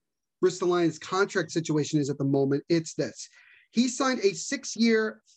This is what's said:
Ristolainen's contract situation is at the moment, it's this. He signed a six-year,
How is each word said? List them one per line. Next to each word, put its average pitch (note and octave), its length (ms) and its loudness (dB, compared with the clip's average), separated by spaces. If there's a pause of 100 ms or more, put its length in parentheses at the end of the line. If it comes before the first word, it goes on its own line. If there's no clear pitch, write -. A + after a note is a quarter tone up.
(440)
Ristolainen's F3 540 2
contract F#3+ 540 -2
situation D3+ 480 0
is C#3 100 -2
at C#3+ 80 -4
the C#3+ 60 -2
moment, C#3 440 2
it's E3 260 0
this. - 340 -6 (420)
He B3+ 180 2
signed C4 320 0
a G3 140 2
six-year, A3 880 0 (140)